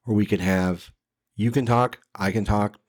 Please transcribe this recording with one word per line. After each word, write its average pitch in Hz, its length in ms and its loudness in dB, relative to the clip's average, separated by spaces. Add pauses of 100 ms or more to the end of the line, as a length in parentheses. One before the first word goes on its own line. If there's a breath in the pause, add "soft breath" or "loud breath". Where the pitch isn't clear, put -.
where 110 120 0
we 104 100 2
can 98 140 0
have, 92 500 0 (440)
"You 110 160 -2
can 123 160 0
talk, 123 320 0 (160)
I 196 160 -4
can 202 140 -2
talk, 208 320 -2 (120)